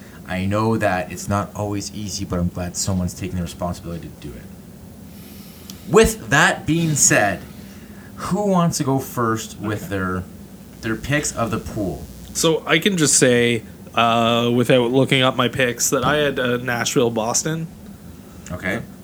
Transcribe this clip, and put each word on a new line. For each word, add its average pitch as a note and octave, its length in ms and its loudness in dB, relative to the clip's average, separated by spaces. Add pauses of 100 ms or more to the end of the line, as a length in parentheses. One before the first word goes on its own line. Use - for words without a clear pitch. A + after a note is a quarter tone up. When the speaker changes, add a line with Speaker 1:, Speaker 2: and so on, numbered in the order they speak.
(280)
Speaker 1:
I F#2 160 -2
know A2 320 2
that F#2 340 0
it's F2+ 200 -8
not G2+ 260 0
always G2+ 380 -4
easy, G2+ 320 -8
but F#2 120 -2
I'm F2 100 2
glad F2 280 -6
someone's F#2 380 -2
taking F#2 220 -6
the F2+ 60 -2
responsibility E2+ 680 -8 (120)
to D2 80 -12
do C#2+ 80 -12
it. - 60 -16 (1500)
With A3 400 4
that E3+ 360 4
being D#3+ 280 2
said, A2 460 4 (760)
who G#3 300 -2
wants F3 320 4
to D3 60 0
go C3+ 140 2
first A2+ 600 -2
with G#2 260 -4
Speaker 2:
Okay. - 60 -12
Speaker 1:
their, F#2 340 -2 (580)
their A2+ 140 -2
picks - 380 -2
of A#2 160 -2
the - 80 -2
pool? G2+ 440 -4 (320)
Speaker 3:
So - 320 2
I D#3+ 120 4
can G3 180 2
just D3+ 220 4
say, A#2+ 440 4 (320)
uh, A#2 600 4
without B2 360 6
looking C3 320 4
up B2+ 140 4
my B2 120 4
picks, A#2+ 420 0
that C3 140 2
I C#3 120 4
had, C#3+ 220 2
uh, B2 200 0
Nashville, A#2+ 520 2
Boston. B2 560 -2 (840)
Speaker 1:
Okay. F#2 300 -4 (240)